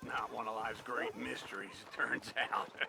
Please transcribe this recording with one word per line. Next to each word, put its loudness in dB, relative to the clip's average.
Not 0
one 0
of 2
life's 0
great 0
mysteries, -4
it -12
turns 2
out. 4